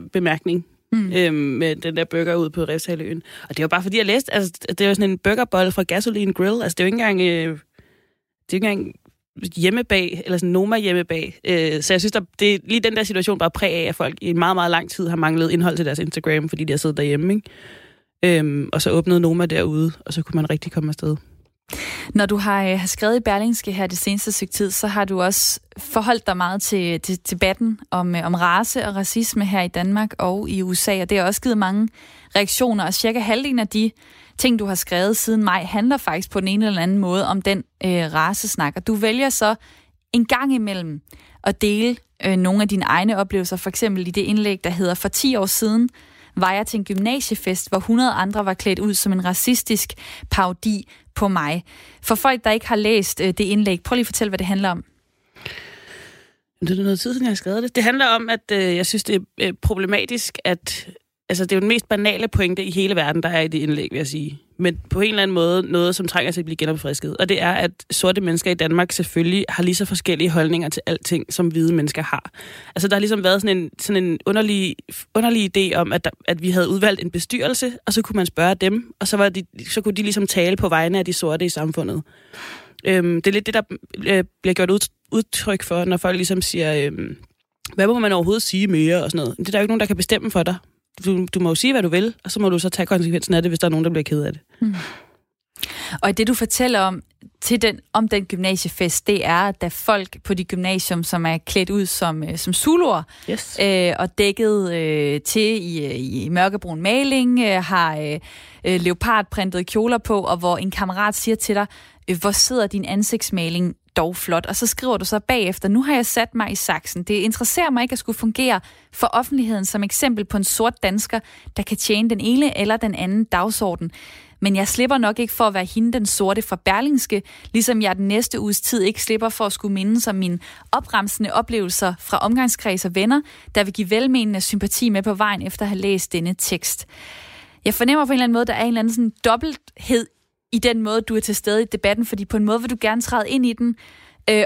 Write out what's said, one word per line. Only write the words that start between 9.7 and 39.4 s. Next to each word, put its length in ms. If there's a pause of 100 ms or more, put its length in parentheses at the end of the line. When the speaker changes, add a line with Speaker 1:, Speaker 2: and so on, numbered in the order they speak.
Speaker 1:
eller 120
sådan 140
Noma 260
hjemmebag. 680
Øh, 380
så 120
jeg 80
synes, 100
der, 100 (180)
det, 280
lige 120
den 160
der 80
situation 340
bare 140
præg 220
af, 160
at 60
folk 260
i 120
meget, 220
meget 160
lang 200
tid 180
har 60
manglet 360
indhold 260
til 80
deres 140
Instagram, 500
fordi 140
de 100
har 40
siddet 200
derhjemme, 380
ikke? 1040
Øhm, 340
og 80
så 80
åbnede 300
Noma 260
derude, 460 (140)
og 80
så 80
kunne 200
man 80
rigtig 220
komme 180
afsted. 260 (1000)
Speaker 2:
Når 120
du 120
har, 280
øh, 140
har 80
skrevet 300
i 20
Berlingske 520
her 160
det 100
seneste 340
stykke 220
tid, 180
så 160
har 180
du 160
også 380 (180)
forholdt 500
dig 100
meget 240
til, 400
til 180 (100)
debatten 500 (120)
om, 240
øh, 100
om 80
race 540
og 80
racisme 500
her 160
i 60
Danmark 500
og 320
i 120
U 120
S 140
A, 140
og 80
det 80
har 80
også 160
givet 160
mange 300 (480)
reaktioner, 500
og 80
cirka 260
halvdelen 400
af 80
de 240 (460)
ting, 220
du 60
har 100
skrevet 420
siden 260
maj, 200
handler 340
faktisk 340
på 80
den 80
ene 200
eller 140
anden 160
måde 300
om 140
den, 160 (280)
øh, 60 (220)
racesnak. 600
Og 120
du 60
vælger 360
så 260 (580)